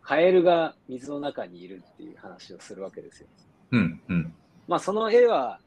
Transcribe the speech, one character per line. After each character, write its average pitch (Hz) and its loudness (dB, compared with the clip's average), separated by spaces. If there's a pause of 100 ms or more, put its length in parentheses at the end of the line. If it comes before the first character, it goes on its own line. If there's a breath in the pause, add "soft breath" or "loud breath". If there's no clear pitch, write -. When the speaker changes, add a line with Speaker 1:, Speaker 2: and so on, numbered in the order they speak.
Speaker 1:
カ 147 0
エ 180 6
ル 185 6
が 165 2 (120)
水 127 -12
の 143 -8
中 135 -8
に 87 -20
い 90 -20
る 90 -18 (120)
っ - -20
て - -20
い 101 -18
う 87 -20
話 95 -20
を 87 -20
す - -18
る 95 -12
わ 92 -10
け - -18
で - -20
す - -20
よ。 - -20 (460)
Speaker 2:
う 123 2
ん 82 -2
う 92 -4
ん。 82 -2 (340)
Speaker 1:
ま 175 0
あ、 - 0
そ 190 -4
の 220 -2
絵 240 6
は 147 -2